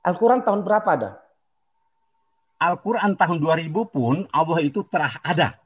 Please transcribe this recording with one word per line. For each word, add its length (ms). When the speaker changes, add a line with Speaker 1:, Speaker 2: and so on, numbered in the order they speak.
Speaker 1:
Al-Quran 400
tahun 220
berapa 280
ada? 200
Speaker 2:
Al-Quran 560
tahun 240
dua 160
ribu 320
pun 440
Allah 300
itu 240
telah 380
ada. 320